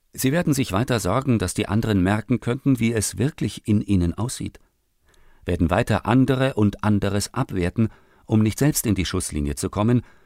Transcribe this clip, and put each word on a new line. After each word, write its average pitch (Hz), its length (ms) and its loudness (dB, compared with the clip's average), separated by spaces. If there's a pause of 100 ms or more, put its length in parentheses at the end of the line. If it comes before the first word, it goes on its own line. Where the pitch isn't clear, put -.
(120)
Sie 131 200 0
werden 170 200 0
sich 131 200 -2
weiter 117 260 0
sorgen, 117 400 0
dass 92 160 -2
die 107 140 -2
anderen 107 340 2
merken 107 380 0
könnten, 127 400 -2
wie 117 120 2
es 104 260 -4
wirklich - 500 -4
in 104 120 2
ihnen 87 340 0
aussieht, - 440 -8 (840)
werden 87 260 0
weiter 101 360 0
andere 131 480 2
und 104 280 0
anderes 101 500 0
abwerten, 107 580 -2 (360)
um 110 160 4
nicht 110 160 2
selbst 143 280 0
in 101 100 2
die 92 80 -2
Schusslinie 73 500 -4
zu - 160 -4
kommen, 113 320 2 (240)